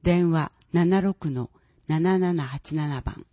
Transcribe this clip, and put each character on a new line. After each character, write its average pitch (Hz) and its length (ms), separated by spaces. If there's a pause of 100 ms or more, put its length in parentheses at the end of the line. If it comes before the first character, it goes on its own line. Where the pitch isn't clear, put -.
電 175 300
話 160 200 (200)
七 175 300
六 185 280
の 127 220 (360)
七 170 300
七 180 260
八 139 320
七 147 260
番。 - 320